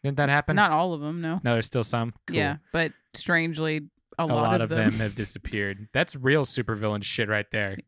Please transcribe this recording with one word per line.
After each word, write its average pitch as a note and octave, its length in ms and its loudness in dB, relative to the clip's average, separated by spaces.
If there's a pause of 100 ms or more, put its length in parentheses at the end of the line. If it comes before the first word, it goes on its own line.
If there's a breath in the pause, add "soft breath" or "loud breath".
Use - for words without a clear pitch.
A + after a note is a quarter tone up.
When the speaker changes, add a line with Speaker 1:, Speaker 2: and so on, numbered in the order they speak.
Speaker 1:
Didn't C#3 120 0
that C#3+ 120 2
happen? D3 280 2
Speaker 2:
Not G3+ 140 6
all E3+ 240 2
of D3 80 -6
'em, D#3+ 180 -6
no. E3 220 -4
Speaker 1:
No, A#2+ 120 2
there's A2+ 120 2
still B2 180 -2
some. A#2 280 -2 (140)
Cool. E3+ 100 -4
Speaker 2:
Yeah, D3 200 0 (160)
but E3 200 0 (220)
strangely, D#3+ 760 -2 (300)
a E3 60 0
Speaker 1:
A - 20 0
Speaker 2:
lot C3+ 80 0
Speaker 1:
lot A2+ 260 2
Speaker 2:
of - 20 4
Speaker 1:
of A2 140 0
Speaker 2:
them. A2 140 4
Speaker 1:
them A2 100 -2
have G#2+ 160 0
disappeared. G2+ 760 -6
That's D#3 240 0
real C3+ 280 4
supervillain G#2+ 600 -2
shit G#2+ 240 -2
right G#2 240 0
there. G2+ 360 -2